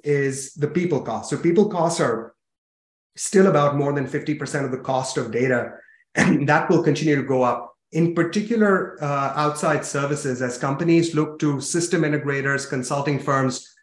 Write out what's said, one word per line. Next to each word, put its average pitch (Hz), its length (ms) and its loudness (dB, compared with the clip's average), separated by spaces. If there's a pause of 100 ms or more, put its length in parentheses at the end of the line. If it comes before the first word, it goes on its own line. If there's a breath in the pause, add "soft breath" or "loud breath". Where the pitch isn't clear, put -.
is 139 480 -2
the 147 160 -2
people 170 320 0
cost. 113 280 -6
So 135 80 -4
people 170 300 4
costs 170 320 0
are 117 340 -2 (840)
still 190 300 4
about 143 280 4
more 143 160 0
than 139 160 -2
fifty 147 280 -4
percent 139 280 -4
of 127 80 -4
the 127 80 -4
cost 131 380 -4
of 113 140 -4
data, 120 420 0 (420 loud breath)
and - 320 2
that 151 220 2
will 170 120 4
continue 151 360 2
to 131 60 -2
go 127 200 0
up, - 320 -2 (160)
in 170 220 0
particular, 202 920 0
uh, 139 320 -2
outside 147 480 0
services 139 580 -2
as 123 160 -4
companies 165 580 2
look 151 240 0
to 143 200 0
system 170 440 0
integrators, 139 640 -2
consulting 139 500 -2
firms 135 640 -2